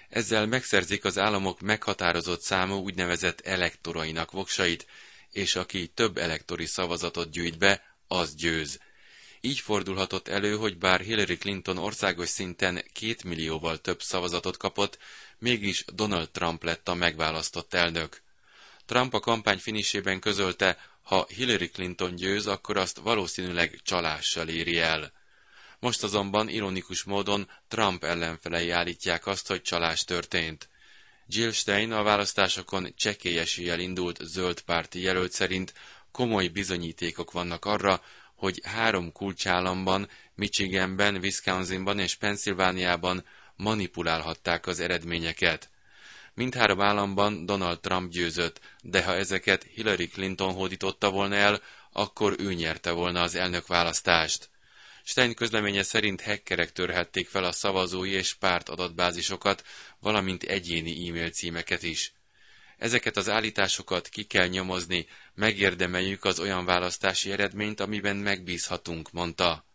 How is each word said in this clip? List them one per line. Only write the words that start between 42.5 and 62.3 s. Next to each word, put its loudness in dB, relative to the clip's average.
manipulálhatták 0
az -2
eredményeket. 0
Mindhárom 2
államban 2
Donald 0
Trump -2
győzött, -2
de 2
ha 2
ezeket 0
Hillary 0
Clinton -2
hódította 0
volna 0
el, 4
akkor 2
ő -2
nyerte -2
volna 2
az 4
elnökválasztást. 2
Stein 2
közleménye 2
szerint 0
hackerek -2
törhették -2
fel -2
a 0
szavazói 0
és -2
párt 2
adatbázisokat, 0
valamint 0
egyéni -4
e-mail -4
címeket -4
is. -4